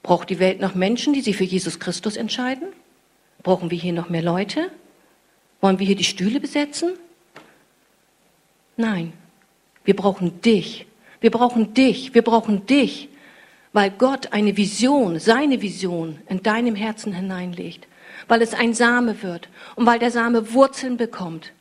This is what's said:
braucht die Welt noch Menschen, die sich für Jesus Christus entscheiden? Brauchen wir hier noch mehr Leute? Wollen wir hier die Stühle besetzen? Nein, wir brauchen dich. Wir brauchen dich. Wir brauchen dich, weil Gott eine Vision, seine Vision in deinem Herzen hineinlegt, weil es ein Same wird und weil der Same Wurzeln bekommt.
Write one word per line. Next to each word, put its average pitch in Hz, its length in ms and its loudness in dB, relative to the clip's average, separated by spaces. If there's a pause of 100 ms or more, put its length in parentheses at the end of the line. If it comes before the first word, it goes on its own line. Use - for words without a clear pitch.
braucht 175 260 0
die 180 100 -4
Welt 185 220 2
noch 190 140 -2
Menschen, 233 400 0
die 277 80 0
sich 202 140 0
für 185 80 0
Jesus 180 360 -4
Christus 208 360 -6
entscheiden? 247 520 -6 (760)
Brauchen 180 280 0
wir 175 80 -4
hier 175 160 -4
noch 170 160 -6
mehr 165 120 -2
Leute? 196 480 -2 (920)
Wollen 190 160 4
wir 196 80 -2
hier 196 100 2
die 185 80 -4
Stühle 214 360 -2
besetzen? 294 520 -4 (1800)
Nein, 190 380 -4 (680)
wir 196 120 4
brauchen 185 460 -2
dich. - 440 0 (340)
Wir 226 100 6
brauchen 226 420 2
dich. - 420 2
Wir 233 80 8
brauchen 220 440 2
dich, - 420 0 (640)
weil 196 180 2
Gott 262 420 0
eine 208 260 2
Vision, 208 600 2
seine 240 440 2
Vision 170 560 -6 (100)
in 185 140 -6
deinem 226 320 0
Herzen 214 400 -8
hineinlegt, 180 720 -10 (400)
weil 226 140 4
es 226 100 0
ein 233 220 0
Same 233 480 2
wird 175 260 -10 (260)
und 233 120 2
weil 233 120 4
der 240 120 2
Same 226 420 0
Wurzeln 262 460 2
bekommt. 175 640 -8